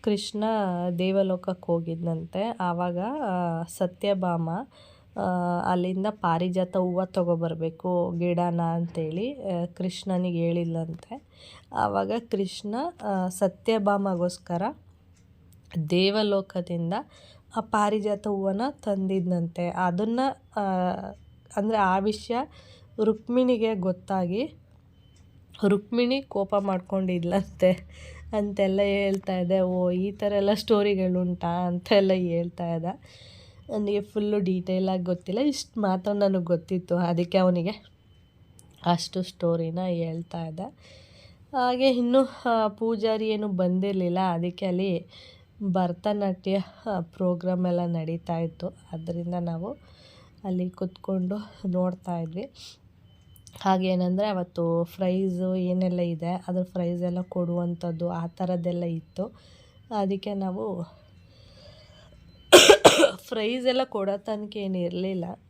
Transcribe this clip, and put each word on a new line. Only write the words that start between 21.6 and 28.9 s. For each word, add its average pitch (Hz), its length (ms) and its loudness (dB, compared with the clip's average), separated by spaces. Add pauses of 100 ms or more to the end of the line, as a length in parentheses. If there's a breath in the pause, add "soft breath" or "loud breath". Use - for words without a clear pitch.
ಆ 190 200 4
ವಿಷಯ 208 380 -2 (680 loud breath)
ರುಕ್ಮಿಣಿಗೆ 226 720 2
ಗೊತ್ತಾಗಿ 185 800 -2 (1120)
ರುಕ್ಮಿಣಿ 240 540 2
ಕೋಪ 196 340 -2
ಮಾಡ್ಕೊಂಡಿದ್ಲಂತೆ 185 1160 0 (600 loud breath)
ಅಂತೆಲ್ಲ 202 520 0
ಹೇಳ್ತಾ 196 560 0